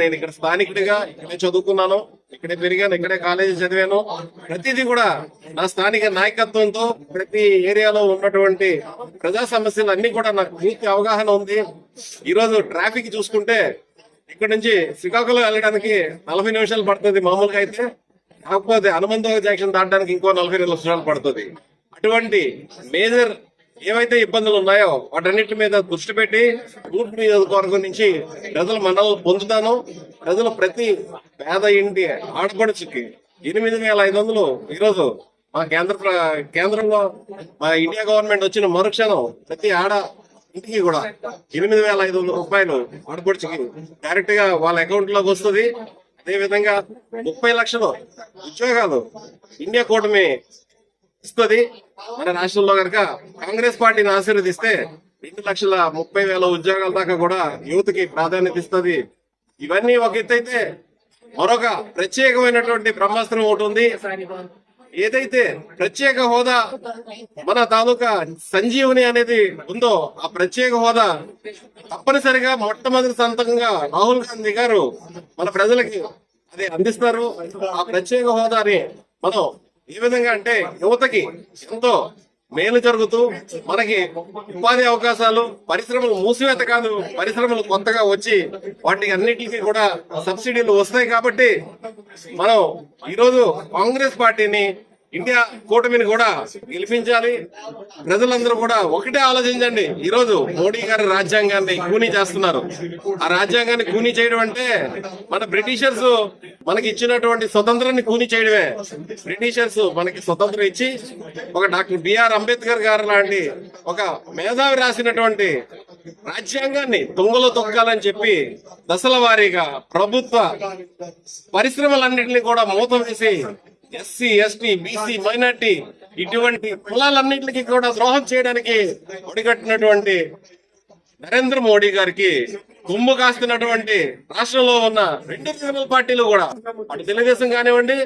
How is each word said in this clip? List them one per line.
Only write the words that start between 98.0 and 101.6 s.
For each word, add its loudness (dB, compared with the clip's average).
ప్రజలందరూ 2
కూడా 2
ఒకటే -2
ఆలోచించండి. 0
ఈరోజు 4
మోడీ 0
గారి 0
రాజ్యాంగాన్ని 0